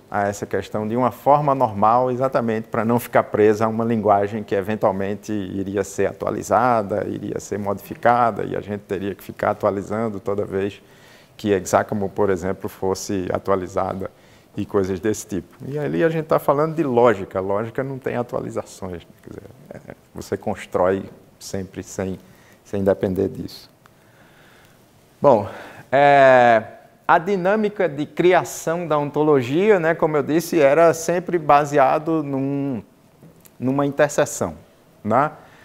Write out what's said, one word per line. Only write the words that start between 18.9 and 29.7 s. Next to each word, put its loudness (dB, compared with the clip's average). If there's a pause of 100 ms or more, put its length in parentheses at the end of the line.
né? -20 (100)
Quer -20
dizer, -18 (480)
é, -16 (200)
você -8
constrói -2 (300)
sempre -12
sem, -8 (440)
sem -6
depender 0
disso. -14 (1500)
Bom, 4 (420)
é, 6 (460)
a 6
dinâmica 0
de -6
criação 0
da 0
ontologia, 2